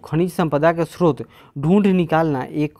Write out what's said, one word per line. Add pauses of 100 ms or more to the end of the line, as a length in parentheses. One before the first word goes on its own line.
खनिज
संपदा
के
स्रोत (300)
ढूंढ
निकालना
एक